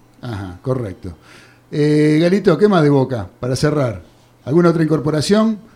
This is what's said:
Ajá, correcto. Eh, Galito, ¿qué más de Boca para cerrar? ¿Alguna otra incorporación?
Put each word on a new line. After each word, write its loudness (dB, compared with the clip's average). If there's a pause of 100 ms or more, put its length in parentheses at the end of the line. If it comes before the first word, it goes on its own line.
(200)
Ajá, -10
correcto. -8 (560)
Eh, 2
Galito, 2
¿qué 4
más 4
de 4
Boca 0 (120)
para -4
cerrar? -2 (420)
¿Alguna 2
otra 0
incorporación? 0 (180)